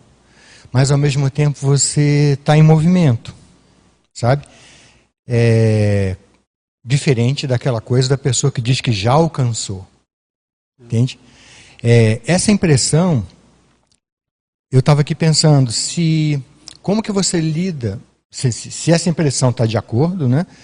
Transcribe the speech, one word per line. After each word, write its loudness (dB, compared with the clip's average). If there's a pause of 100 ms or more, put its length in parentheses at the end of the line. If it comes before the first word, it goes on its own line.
(720)
mas, 2
ao 2
mesmo -2
tempo, -2
você 0
tá 2
em 6
movimento, 2 (800)
sabe? -2 (800)
É 2 (680)
diferente -2
daquela -4
coisa -2
da 0
pessoa -2
que -6
diz -2
que -4
já -2
alcançou, -2 (960)
entende? -4 (640)
É, 4
essa 0
impressão, 0 (1500)
eu 4
tava 4
aqui -4
pensando, 2
se, -2 (380)
como -2
que -6
você -2
lida, -4 (300)
se, -2
se, -10
se -4
essa 0
impressão 0
tá -2
de -2
acordo, -2
né? 0 (180)